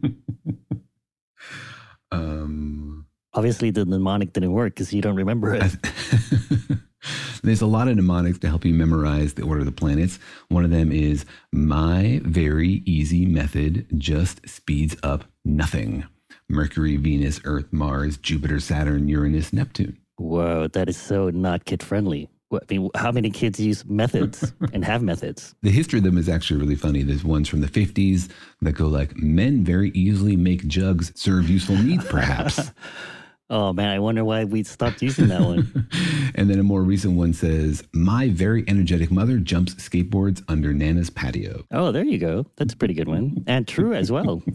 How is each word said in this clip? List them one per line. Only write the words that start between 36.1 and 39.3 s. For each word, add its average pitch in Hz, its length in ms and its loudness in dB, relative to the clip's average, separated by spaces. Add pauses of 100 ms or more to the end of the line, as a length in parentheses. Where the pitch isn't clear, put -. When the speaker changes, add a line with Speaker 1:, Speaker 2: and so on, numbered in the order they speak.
Speaker 1:
And 101 140 2
then 98 100 2
a 98 40 4
more 101 180 4
recent 92 360 2
one 85 160 4
says, 78 500 0 (100)
"My 107 360 2
very 104 380 2
energetic 87 440 2
mother 113 260 2